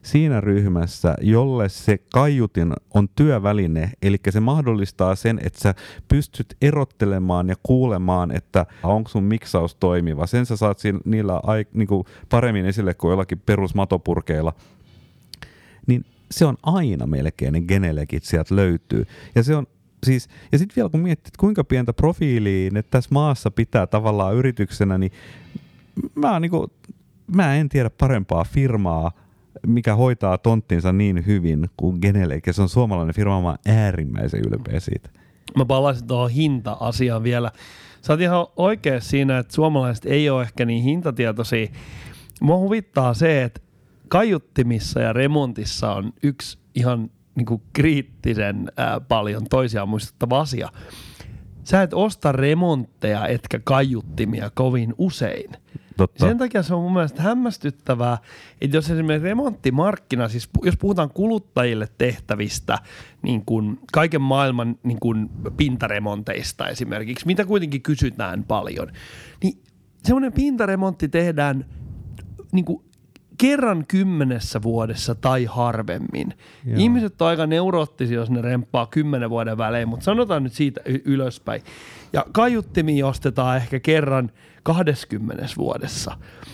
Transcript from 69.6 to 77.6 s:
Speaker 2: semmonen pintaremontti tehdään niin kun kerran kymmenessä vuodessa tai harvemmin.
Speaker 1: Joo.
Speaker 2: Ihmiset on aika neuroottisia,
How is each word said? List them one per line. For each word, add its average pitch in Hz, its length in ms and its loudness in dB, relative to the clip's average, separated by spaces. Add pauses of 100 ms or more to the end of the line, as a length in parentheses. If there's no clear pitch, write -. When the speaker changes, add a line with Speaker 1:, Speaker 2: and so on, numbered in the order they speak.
Speaker 2:
semmonen 262 280 2
pintaremontti 196 760 0
tehdään 147 560 0 (880)
niin 185 120 2
kun - 200 -8 (540)
kerran 247 500 2
kymmenessä 143 720 -2
vuodessa 113 520 -2
tai 131 300 0
harvemmin. 110 880 -4 (300)
Speaker 1:
Joo. 117 140 -4
Speaker 2:
Ihmiset 220 440 2
on 165 60 2
aika 160 180 0
neuroottisia, 160 720 -2